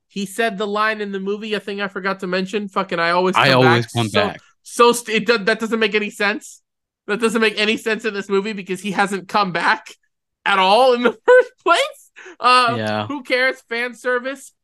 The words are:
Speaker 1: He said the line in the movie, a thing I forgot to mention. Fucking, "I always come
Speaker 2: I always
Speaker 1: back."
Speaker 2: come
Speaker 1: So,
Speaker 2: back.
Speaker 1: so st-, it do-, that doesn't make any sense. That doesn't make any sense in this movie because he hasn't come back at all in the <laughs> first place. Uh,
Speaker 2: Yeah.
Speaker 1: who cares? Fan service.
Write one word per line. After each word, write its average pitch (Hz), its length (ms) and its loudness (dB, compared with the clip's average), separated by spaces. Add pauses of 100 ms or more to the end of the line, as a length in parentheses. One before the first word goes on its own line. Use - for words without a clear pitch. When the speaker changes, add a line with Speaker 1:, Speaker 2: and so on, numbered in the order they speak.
Speaker 1:
He 196 180 -8
said 220 320 -4
the 208 100 -4
line 214 340 -2
in 202 100 -8
the 196 80 -8
movie, 208 340 -6
a 202 60 -4
thing 202 220 -10
I 202 60 -4
forgot 190 340 -6
to 190 60 -6
mention. 190 420 -4
Fucking, 180 300 -4
"I 170 120 2
always 180 240 2
come 113 80 6
Speaker 2:
I 135 80 6
always 131 340 4
Speaker 1:
back." - 80 -14
Speaker 2:
come 113 160 -2
Speaker 1:
So, 101 180 0
Speaker 2:
back. - 120 -10 (240)
Speaker 1:
so 240 300 4
st-, 220 240 -4
it 214 80 -2
do-, 233 140 0
that 220 200 -2
doesn't 226 200 -4
make 214 140 0
any 214 160 -2
sense. - 520 -4 (460)
That 202 120 -4
doesn't 226 220 0
make 214 180 0
any 214 180 0
sense 220 280 -4
in 214 80 -4
this 196 160 -8
movie 196 240 -2
because 185 280 -10
he 202 100 -6
hasn't 190 360 -2
come 202 240 0
back - 380 -2 (560)
at 196 120 2
all 220 360 4
in 240 100 0
the 233 80 4
<laughs> - 140 -20
first 494 260 6 (120)
place. 523 480 -2 (280)
Uh, 247 380 4
Speaker 2:
Yeah. 214 300 -2
Speaker 1:
who 277 160 -8
cares? 254 460 -2
Fan 240 240 -6
service. 254 600 -6 (100)